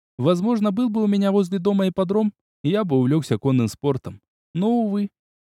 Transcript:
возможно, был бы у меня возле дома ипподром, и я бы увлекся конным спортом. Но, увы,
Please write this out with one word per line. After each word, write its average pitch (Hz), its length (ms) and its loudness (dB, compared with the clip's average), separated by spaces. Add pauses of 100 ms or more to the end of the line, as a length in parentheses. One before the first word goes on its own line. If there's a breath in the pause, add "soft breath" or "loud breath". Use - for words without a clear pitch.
(180)
возможно, 202 520 0
был 240 180 0
бы 214 140 0
у 214 40 2
меня 202 260 2
возле 196 260 0
дома 196 300 0
ипподром, 196 440 0 (300)
и 143 80 0
я 208 140 0
бы 151 120 0
увлекся 131 420 2
конным 127 300 2
спортом. 131 520 -6 (340)
Но, 190 160 0
увы, 208 400 -2 (320)